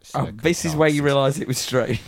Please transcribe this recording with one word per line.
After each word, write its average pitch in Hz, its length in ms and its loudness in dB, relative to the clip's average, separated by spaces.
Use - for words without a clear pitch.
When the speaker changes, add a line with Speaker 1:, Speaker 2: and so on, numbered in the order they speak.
Speaker 1:
Oh, 131 160 -2
this 151 320 -2
is 160 140 -4
where 156 100 4
you 147 120 2
Speaker 2:
circumstances." - 20 0
Speaker 1:
realise 139 380 2
it - 80 -6
was 143 100 -2
strange. 123 500 -2